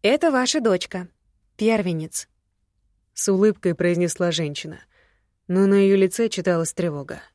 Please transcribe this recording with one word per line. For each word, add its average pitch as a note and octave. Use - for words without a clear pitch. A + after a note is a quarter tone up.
«Это D4
ваша B3+
дочка, F#3
первенец», F#3
с -
улыбкой F#3+
произнесла F3
женщина, D#3
но F#3
на G3
ее G3
лице F#3+
читалась E3+
тревога. D3